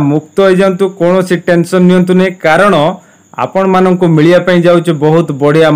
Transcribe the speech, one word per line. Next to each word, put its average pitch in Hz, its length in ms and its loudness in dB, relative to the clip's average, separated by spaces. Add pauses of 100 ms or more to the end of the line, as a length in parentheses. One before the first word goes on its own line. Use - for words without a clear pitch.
ମୁକ୍ତ 151 280 -6 (100)
ହେଇଯାଆନ୍ତୁ, 190 380 0 (140)
କୌଣସି 180 360 0 (120)
tension 175 420 0
ନିଅନ୍ତୁ 185 300 0
ନାହିଁ, 185 120 0 (140)
କାରଣ 175 280 2 (720)
ଆପଣମାନଙ୍କୁ 185 600 0 (120)
ମିଳିବା 170 300 2
ପାଇଁ 180 200 2
ଯାଉଛି 175 240 2 (140)
ବହୁତ 160 220 0 (140)
ବଢ଼ିଆ 156 340 2